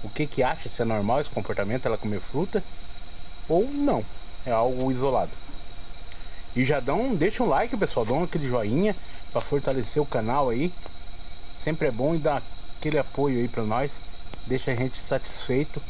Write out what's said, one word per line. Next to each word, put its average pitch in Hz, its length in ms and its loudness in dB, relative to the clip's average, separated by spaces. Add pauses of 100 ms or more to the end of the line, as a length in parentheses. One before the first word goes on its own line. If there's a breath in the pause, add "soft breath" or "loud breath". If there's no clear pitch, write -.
O - 60 -4
que 151 180 -2
que 131 160 0
acha, 131 240 0
se - 140 -2
é 117 40 2
normal 113 360 2
esse - 80 -2
comportamento, 107 560 -2
ela 113 120 2
comer 104 220 -2
fruta 180 420 0 (840)
ou 175 180 4
não. 277 400 0 (400)
É 127 60 0
algo 127 400 2
isolado. 127 400 2 (1200 loud breath)
E 127 100 2
já 139 140 2
dão, 190 360 2
deixa 190 280 2
um 214 40 4
like, 180 300 2
pessoal. 143 280 2
Dão 135 180 2
aquele 156 240 0
joinha 123 480 2 (360 loud breath)
pra 117 100 0
fortalecer 139 600 0
o 139 40 2
canal 127 440 2
aí. 139 240 0 (920)
Sempre 160 240 2
é 131 40 4
bom 131 240 2
e 160 40 2
dá 143 220 2 (360)
aquele 151 200 0
apoio 135 420 2
aí 120 80 2
pra 113 160 0
nós. 120 360 0 (480)
Deixa 131 240 0
a 123 40 2
gente 127 220 0
satisfeito - 920 0